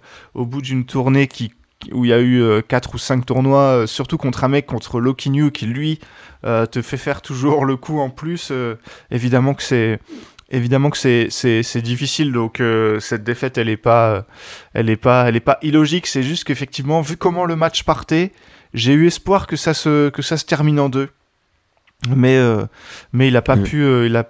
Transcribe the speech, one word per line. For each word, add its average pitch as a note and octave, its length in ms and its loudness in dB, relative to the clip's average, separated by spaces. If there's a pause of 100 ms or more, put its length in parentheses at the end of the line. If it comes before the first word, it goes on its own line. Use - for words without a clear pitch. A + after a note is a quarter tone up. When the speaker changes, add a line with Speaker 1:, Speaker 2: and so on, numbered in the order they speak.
(360)
Speaker 1:
au B2 100 -4
bout C3 160 -6
d'une C3 240 -4
tournée C3+ 420 2
qui A2+ 240 -10 (400)
où B2 140 -2
il A#2+ 40 4
y A#2 40 4
a A#2+ 60 6
eu, B2 220 4
euh, A2 200 2
quatre - 340 -4
ou - 20 -8
cinq B2+ 280 -2
tournois, C3 580 2
euh, A2 40 -4
surtout - 300 -6
contre C3 260 -4
un C3 60 2
mec, C#3+ 160 0
contre A#2+ 340 -6
Loki C3 300 -2
New, C#3 220 0
qui, - 140 -8
lui, D3 340 -4 (460)
euh, A2+ 200 0
te B2 160 -6
fait C3+ 160 -8
faire C#3 240 -6
toujours C#3 440 0
le C3+ 120 0
coup D3+ 220 -6
en C3+ 100 -4
plus, D#3+ 420 -10
euh, A#2+ 240 -6 (360)
évidemment B2 420 2
que - 100 -12
c'est, A2+ 360 0 (500)
évidemment C3 400 0
que - 80 -4
c'est, A#2+ 320 2
c'est, A#2 340 0
c'est A#2+ 180 -6
difficile. C3 500 -2
Donc, A#2 300 -2
euh, A2 380 2
cette A2 240 -6
défaite, A#2+ 340 -4
elle A2+ 120 0
est G#2+ 80 -2
pas, A#2 340 4
euh, G2+ 100 -2 (520)
elle A2+ 160 0
est A2 80 2
pas, B2 300 4
elle A2+ 80 2
est A2+ 40 0
pas C#3 220 0
illogique. D3+ 460 0
C'est C3+ 160 -2
juste D#3 220 -4
qu'effectivement, C#3+ 560 -4
vu D3+ 160 -6
comment F3+ 280 0
le E3 100 -2
match E3 280 -2
partait, E3+ 480 0 (420)
j'ai A#2 200 2
eu D#3+ 140 6
espoir F#3 400 0
que D#3+ 80 -6
ça D#3 180 -2
se, D3 360 2
que C#3 120 -8
ça D#3 160 -4
se - 80 -8
termine D3+ 340 2
en C#3 100 2
deux. C3+ 200 -4 (1080)
Mais, C3 220 6
euh, A2+ 280 2 (460)
mais C3 160 4
il B2 100 4
a A#2 40 2
pas C3 140 2
Speaker 2:
Mm. G2+ 80 2
Speaker 1:
pu, D3 200 -2
euh, B2 220 4
il A#2 100 0
a, A#2 140 -2